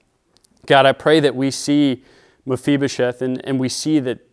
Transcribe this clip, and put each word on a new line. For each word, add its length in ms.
God, 200
I 60
pray 280
that 160
we 140
see 540
Mephibosheth 760
and, 240
and 160
we 80
see 320
that 180